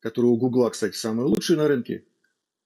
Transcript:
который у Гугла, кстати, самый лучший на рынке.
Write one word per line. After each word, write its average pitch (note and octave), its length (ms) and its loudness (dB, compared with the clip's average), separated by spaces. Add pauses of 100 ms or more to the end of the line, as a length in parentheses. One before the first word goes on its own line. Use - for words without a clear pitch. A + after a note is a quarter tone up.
который A#2+ 240 -2
у A#2+ 100 4
Гугла, A#2+ 340 2
кстати, - 280 -4
самый A2+ 280 -4
лучший F3+ 300 0
на D3+ 140 2
рынке. B2 360 -4 (600)